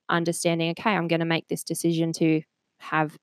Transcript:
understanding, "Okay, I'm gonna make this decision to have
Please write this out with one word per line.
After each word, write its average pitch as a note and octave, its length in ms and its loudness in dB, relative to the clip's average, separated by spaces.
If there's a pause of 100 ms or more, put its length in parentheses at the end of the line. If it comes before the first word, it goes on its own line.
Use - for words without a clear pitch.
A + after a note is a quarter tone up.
understanding, E3+ 640 0
"Okay, A3 180 -4
I'm E3+ 180 0
gonna E3 180 0
make E3 220 0
this E3+ 160 -6
decision E3 500 0
to D#3+ 280 2 (380)
have D#3 440 -2